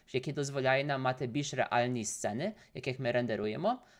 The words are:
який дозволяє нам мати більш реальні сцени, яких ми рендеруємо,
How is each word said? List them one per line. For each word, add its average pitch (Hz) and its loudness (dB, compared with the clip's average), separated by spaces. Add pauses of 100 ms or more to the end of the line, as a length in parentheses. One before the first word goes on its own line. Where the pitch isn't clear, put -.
(120)
який 143 -2
дозволяє 139 2
нам 139 0
мати 131 0
більш 143 -2
реальні 123 2
сцени, 123 -2 (220)
яких 131 -4
ми 123 0
рендеруємо, 123 0 (220)